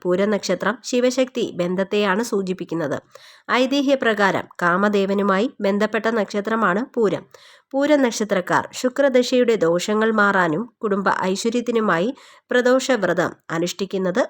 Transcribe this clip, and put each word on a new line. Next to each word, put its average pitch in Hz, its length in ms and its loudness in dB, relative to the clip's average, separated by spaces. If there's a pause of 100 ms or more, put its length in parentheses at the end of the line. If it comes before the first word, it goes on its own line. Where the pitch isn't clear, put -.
പൂരം 185 280 0
നക്ഷത്രം 196 440 -2 (100)
ശിവശക്തി 247 600 0 (100)
ബന്ധത്തെയാണ് 190 680 0
സൂചിപ്പിക്കുന്നത്. 180 760 -4 (520)
ഐതിഹ്യപ്രകാരം 240 960 0 (160)
കാമദേവനുമായി 196 840 2 (140)
ബന്ധപ്പെട്ട 208 460 0
നക്ഷത്രമാണ് 214 800 -2 (100)
പൂരം. 190 300 0 (460)
പൂരം 285 320 2
നക്ഷത്രക്കാർ 196 680 0
ശുക്രദശയുടെ 247 840 2
ദോഷങ്ങൾ 196 580 0
മാറാനും 196 520 2 (180)
കുടുംബ 196 260 -2 (140)
ഐശ്വര്യത്തിനുമായി 220 880 0 (400)
പ്രദോഷവ്രതം 247 840 2 (180)
അനുഷ്ഠിക്കുന്നത് 185 800 -2